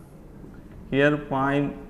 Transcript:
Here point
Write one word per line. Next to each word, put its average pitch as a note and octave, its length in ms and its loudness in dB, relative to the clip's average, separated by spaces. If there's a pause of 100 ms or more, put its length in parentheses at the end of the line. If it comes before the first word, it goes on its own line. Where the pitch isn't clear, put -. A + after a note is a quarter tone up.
(880)
Here C#3+ 280 6
point C#3 580 0 (140)